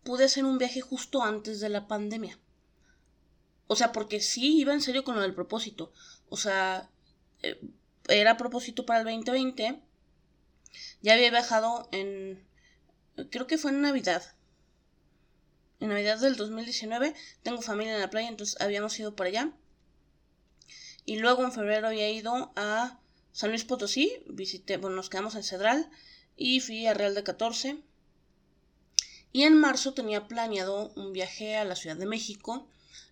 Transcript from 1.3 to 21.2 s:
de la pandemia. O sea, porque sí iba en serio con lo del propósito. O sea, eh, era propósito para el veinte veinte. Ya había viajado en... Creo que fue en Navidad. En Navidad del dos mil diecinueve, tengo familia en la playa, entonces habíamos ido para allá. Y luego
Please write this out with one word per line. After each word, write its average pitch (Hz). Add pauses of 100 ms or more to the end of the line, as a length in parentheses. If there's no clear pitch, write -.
de 208
la 202
pandemia. 208 (1300)
O 214
sea, 226
porque 214
sí 285
iba 277
en 294
serio 262
con 254
lo 208
del 185
propósito. 185 (380)
O 196
sea, 190 (520)
eh, - (480)
era 214
propósito 240
para 233
el 226
veinte 226
veinte. 254 (1200)
Ya 208
había 240
viajado 233
en... 190 (840)
Creo 254
que 320
fue 294
en 277
Navidad. 214 (1600)
En 214
Navidad 208
del 262
dos 214
mil 226
diecinueve, 240 (300)
tengo 233
familia 220
en 208
la 185
playa, 220
entonces 208
habíamos 202
ido 208
para 185
allá. 247 (1500)
Y 214
luego 247